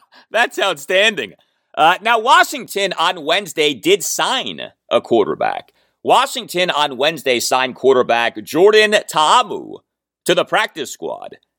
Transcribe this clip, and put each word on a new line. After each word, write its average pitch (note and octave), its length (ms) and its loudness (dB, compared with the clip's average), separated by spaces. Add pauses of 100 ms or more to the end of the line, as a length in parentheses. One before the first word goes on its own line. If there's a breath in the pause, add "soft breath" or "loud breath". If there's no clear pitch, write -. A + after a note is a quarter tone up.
(320 soft breath)
that's A#3+ 260 -2
outstanding. F#3 760 0 (420)
Uh, E3 260 4
now, A3+ 180 0
Washington A#3 760 0
on E3+ 300 -4
Wednesday D#3 520 -2
did E3+ 280 0
sign A#2+ 680 -6 (180)
a A#2 120 2
quarterback. A#1 720 -2 (320)
Washington F#3 680 0
on C#3+ 260 -2
Wednesday C#3 420 0
signed B2+ 360 -2
quarterback A#2 680 2
Jordan G#3 520 4 (120)
Ta'amu D#3 720 0 (460)
to F3 100 2
the F3 100 0
practice - 460 -4
squad. G#1 460 -14 (220)